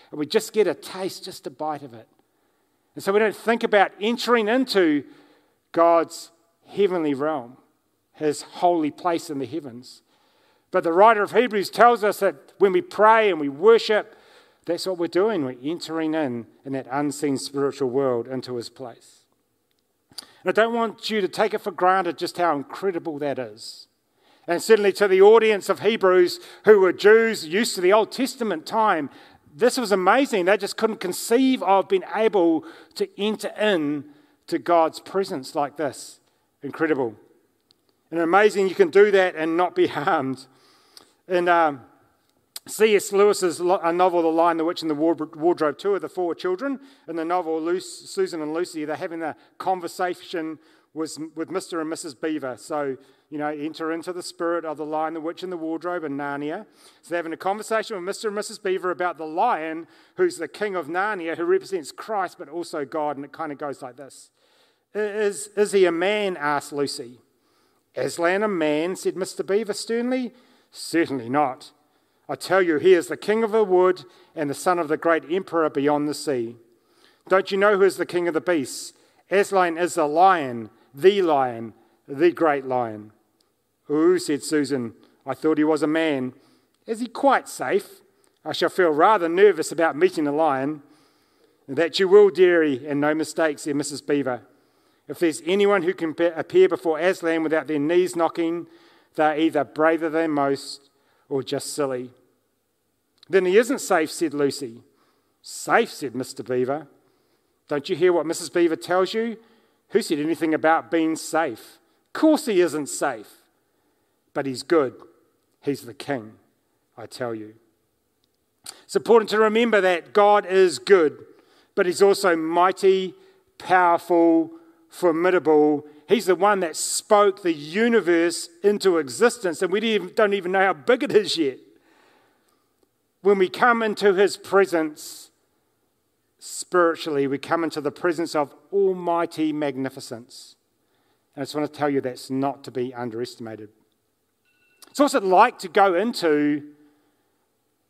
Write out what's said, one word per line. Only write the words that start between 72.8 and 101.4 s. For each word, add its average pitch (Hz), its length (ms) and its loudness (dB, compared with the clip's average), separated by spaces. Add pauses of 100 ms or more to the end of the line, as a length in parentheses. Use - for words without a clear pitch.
is 165 140 4
the 156 100 -8
king 220 260 -2
of 214 100 -2
the 220 120 2
wood 185 400 2 (300)
and 147 160 -4
the 139 40 -6
son 180 240 0
of 160 100 -4
the 151 100 -2
great 160 320 0
emperor 170 400 -2
beyond 147 360 0
the 147 80 -4
sea. 120 420 -6 (720)
Don't 190 220 2
you 196 60 -2
know 202 220 4
who 196 60 4
is 185 120 2
the 175 80 -6
king 175 240 -2
of 165 60 -2
the 156 80 -2
beasts? 156 500 -4 (380)
Aslan 180 480 0
is 175 160 -2
the 160 120 0
lion, 147 640 2 (260)
the 185 280 4
lion, 127 500 0 (340)
the 143 240 0
great 143 360 0
lion." 113 460 -6 (800)
"Ooh," 160 280 4
said 156 240 -4
Susan, 135 520 -2 (300)
"I 135 80 -6
thought 156 240 0
he 151 80 2
was 151 180 2
a 156 60 0
man. 151 460 -2 (520)
Is 220 140 -8
he 247 60 -6
quite 240 420 0
safe? - 540 -6 (420)
I 156 80 -8
shall 165 160 -2
feel 180 220 2
rather 170 400 4
nervous 175 420 4
about 160 240 -2
meeting 165 300 0
a 143 60 -2
lion." 147 500 0 (840)
"That 147 320 -2
you 196 80 4
will, 202 220 8
dearie, 160 580 4
and 143 140 -4
no 151 140 2
mistake," 156 440 -2
said 143 180 -6
Missus 143 260 -6
Beaver. 131 400 -2 (680)
"If 147 120 -14
there's 165 260 0
anyone 202 360 2
who 180 120 -2
can 165 180 -6
be-, 170 140 0
appear 175 420 4
before 160 300 -2
Aslan 165 440 -2
without 156 240 -2
their 151 120 -4
knees 170 360 0
knocking, 165 520 -2 (480)
they're 151 240 0
either 151 260 0
braver 160 460 0
than 160 200 -2
most 139 600 -4 (380)
or 135 140 -4